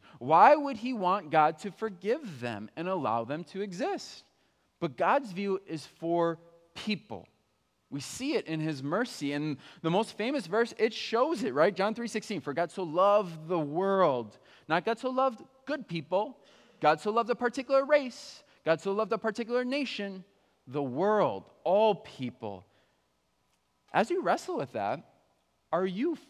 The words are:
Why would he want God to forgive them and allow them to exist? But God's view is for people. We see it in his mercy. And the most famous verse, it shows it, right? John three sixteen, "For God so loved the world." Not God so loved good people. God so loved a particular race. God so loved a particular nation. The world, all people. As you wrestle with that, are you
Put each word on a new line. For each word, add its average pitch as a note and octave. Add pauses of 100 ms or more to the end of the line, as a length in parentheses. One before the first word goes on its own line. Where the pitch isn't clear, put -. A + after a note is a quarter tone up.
(200)
Why E3+
would C#4
he A#3+
want F#3
God D#3
to G3
forgive G3+
them A2
and E3
allow A#2+
them D3
to F#3+
exist? A3 (560)
But D3
God's A3
view F#3+
is D3+
for E3+ (360)
people. A#2 (640)
We C#3
see C4
it -
in D#3+
his D#3
mercy. D3+
And D3 (260)
the D#3+
most G#3
famous A#3
verse, A3+
it A3
shows B3
it, B2
right? D#3+
John G#3+
three A#3
sixteen, G#3
"For C#3+
God E3
so F#3+
loved F3
the F3
world." D#3 (300)
Not E3
God A3+
so B3+
loved B3+ (240)
good C#4+
people. E3+ (420)
God D#3
so G#3
loved A3+
a A#3
particular C4+
race. C#4 (200)
God D#3+
so G3
loved G#3
a A3
particular A#3
nation. G#3 (440)
The C#3+
world, C#3+ (140)
all G3+
people. G#2 (1300)
As A3
you F4
wrestle A#3+
with D3
that, G#2 (580)
are F3
you A#3 (120)